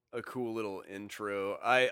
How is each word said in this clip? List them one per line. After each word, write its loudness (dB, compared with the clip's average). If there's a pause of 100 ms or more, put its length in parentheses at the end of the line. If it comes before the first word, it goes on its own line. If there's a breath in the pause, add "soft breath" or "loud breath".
(120)
a -4
cool -4
little -4
intro. -4
I, 6